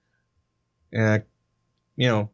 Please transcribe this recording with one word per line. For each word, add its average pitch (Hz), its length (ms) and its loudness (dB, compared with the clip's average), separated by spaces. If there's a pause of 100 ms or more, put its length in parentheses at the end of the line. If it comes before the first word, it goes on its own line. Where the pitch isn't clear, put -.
(960)
uh, 110 220 2 (760)
you 127 120 0
know, 107 260 0